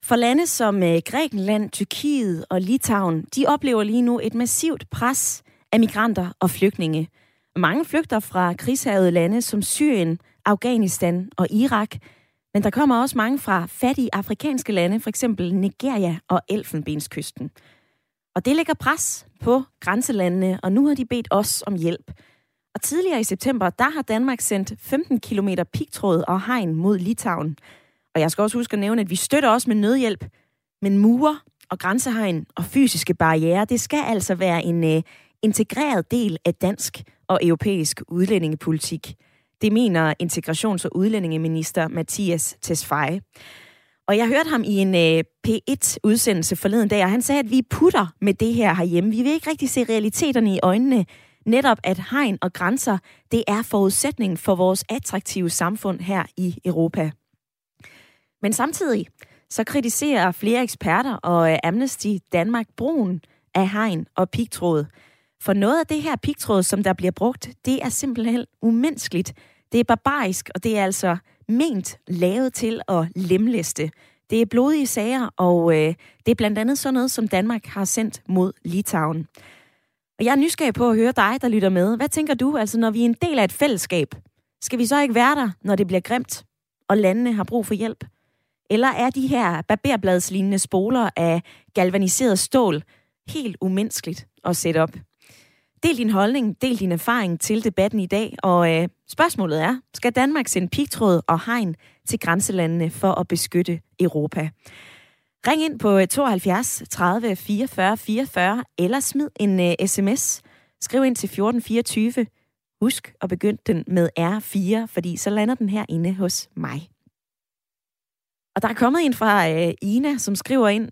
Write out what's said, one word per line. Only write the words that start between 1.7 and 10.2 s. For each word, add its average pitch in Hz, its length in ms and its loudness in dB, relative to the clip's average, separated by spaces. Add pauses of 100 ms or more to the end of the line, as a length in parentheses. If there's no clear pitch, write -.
Tyrkiet 208 800 -2
og 185 100 0
Litauen, 190 640 0 (120)
de 269 100 2
oplever 277 360 2
lige 220 200 2
nu 240 200 2
et 220 120 -4
massivt 247 560 -2
pres - 520 -2 (300)
af 220 80 4
migranter 214 480 0 (120)
og 185 100 2
flygtninge. 165 580 0 (480)
Mange 185 280 2
flygter 294 360 -2
fra 180 340 0
krigshærgede 202 560 2
lande 180 320 2
som 208 200 -2
Syrien, 190 560 0 (260)